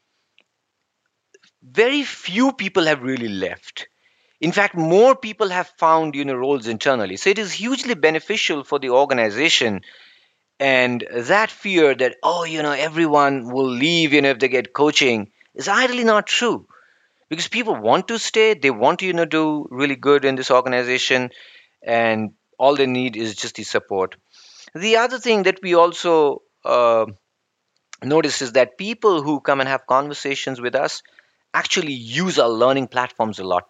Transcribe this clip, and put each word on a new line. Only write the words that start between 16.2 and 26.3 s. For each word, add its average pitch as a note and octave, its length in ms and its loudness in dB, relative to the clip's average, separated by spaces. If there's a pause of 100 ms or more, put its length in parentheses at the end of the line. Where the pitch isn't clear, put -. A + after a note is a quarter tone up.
true. - 380 -2 (640)
Because E3 180 -6
people A3+ 280 -4
want B2 340 0
to A3+ 100 -4
stay, A3 340 2
they C#3 180 0
want B2+ 280 0
to, F#3+ 60 -6
you F3+ 80 -2
know, E3+ 120 0
do D#3 440 -2
really C3+ 280 -2
good C#3 280 4
in C3+ 100 2
this B2+ 160 -4
organization, B2+ 800 0 (500)
and A2+ 520 0 (240)
all C#3 180 4
they C#3 100 2
need B2+ 320 -4
is A2 180 -6
just - 200 -12
the A2 80 -12
support. G2 520 -4 (600)
The G#3+ 220 2
other A#3+ 220 0
thing G#3+ 240 0
that F#3 180 0
we F3+ 120 -2
also, E3 720 2 (200)